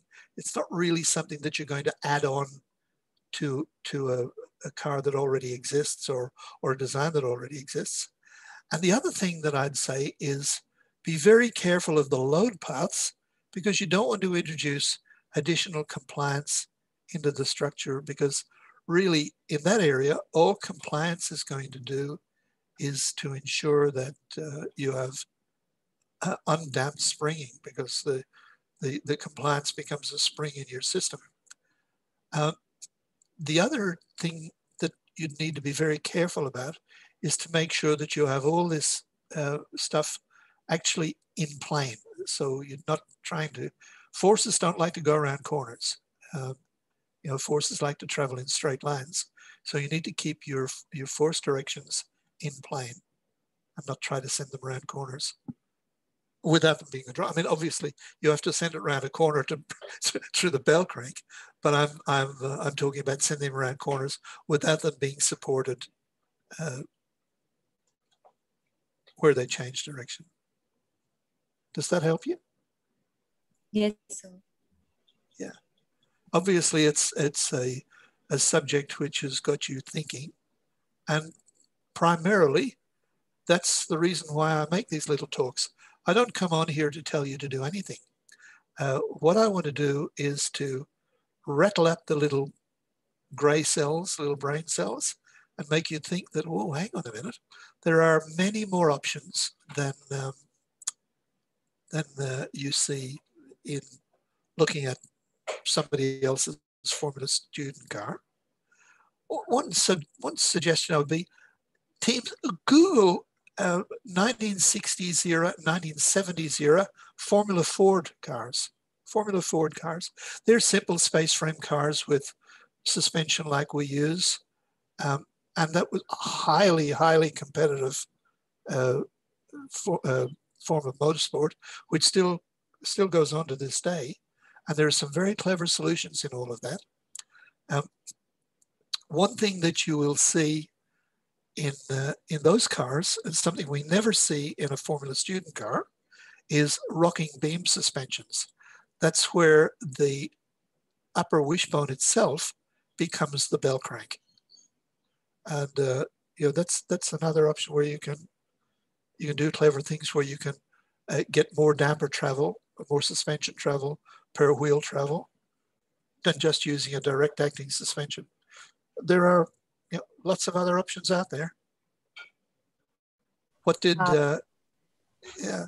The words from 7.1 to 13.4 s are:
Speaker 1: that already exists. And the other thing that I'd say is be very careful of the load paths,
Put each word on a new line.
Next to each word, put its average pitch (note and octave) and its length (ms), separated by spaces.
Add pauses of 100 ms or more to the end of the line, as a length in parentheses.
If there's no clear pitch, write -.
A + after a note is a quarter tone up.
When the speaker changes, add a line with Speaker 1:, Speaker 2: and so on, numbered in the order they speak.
Speaker 1:
that D3 100
already B2 340
exists. - 520 (640)
And D#3+ 80
the F3+ 100
other C#4+ 200
thing E3+ 300
that D3+ 140
I'd C#3 220
say C#3 420
is C#3+ 420 (420)
be D#3+ 140
very A3+ 320
careful F3 480
of C#3 120
the C3+ 100
load E3 400
paths, - 540 (400)